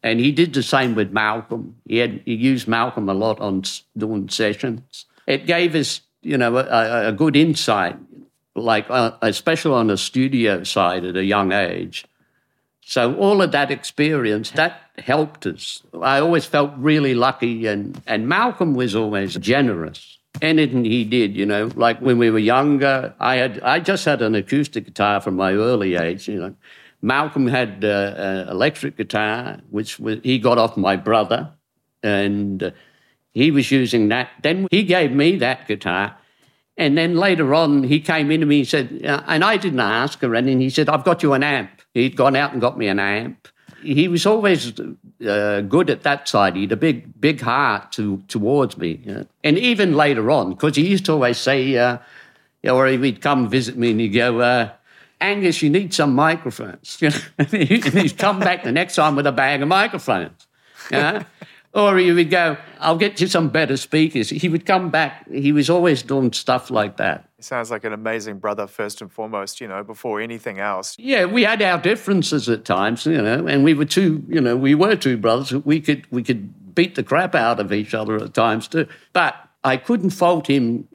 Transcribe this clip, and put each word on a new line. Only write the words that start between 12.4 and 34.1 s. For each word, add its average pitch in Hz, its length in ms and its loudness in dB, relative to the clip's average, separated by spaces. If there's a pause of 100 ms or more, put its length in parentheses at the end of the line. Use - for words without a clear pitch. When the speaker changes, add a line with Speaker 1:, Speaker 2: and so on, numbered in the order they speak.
Speaker 1:
So 123 340 -2
all 196 240 4
of 165 120 2
that 143 180 0
experience, 131 840 -2
that 160 260 0 (200)
helped 151 480 -2
us. - 360 -10 (200)
I 135 180 2
always 170 240 2
felt 143 320 0
really 143 380 2
lucky, 120 520 0
and, 101 400 -4
and 110 220 -2
Malcolm 185 460 0
was 123 200 -2
always 104 420 -2
generous. 104 840 -2 (240)
Anything 151 420 2
he 113 200 0
did, 107 300 0
you 101 120 -2
know, 104 300 -2
like 117 240 2
when 127 180 4
we 117 120 4
were 110 80 2
younger, 135 840 2
I 127 160 0
had, 123 240 -2
I 151 200 0
just 180 240 -2
had 143 160 2
an 110 140 2
acoustic 117 500 -2
guitar 101 380 0
from 95 140 -2
my 95 180 2
early 104 400 0
age, 87 340 -4
you 104 100 -6
know. 92 160 -10 (460)
Malcolm 139 460 0
had, 117 380 -2
uh, 101 320 0
an 95 320 -6
electric 127 480 -4
guitar, 107 600 -6 (120)
which 110 280 -8
wa-, 110 240 -6
he 127 160 0
got 120 200 2
off 117 180 0
my 95 200 2
brother, 110 540 -2 (520)
and, 101 600 -2
uh, 92 80 -4 (600)
he 139 180 4
was 139 200 2
using 117 380 2
that. 123 220 -2 (120)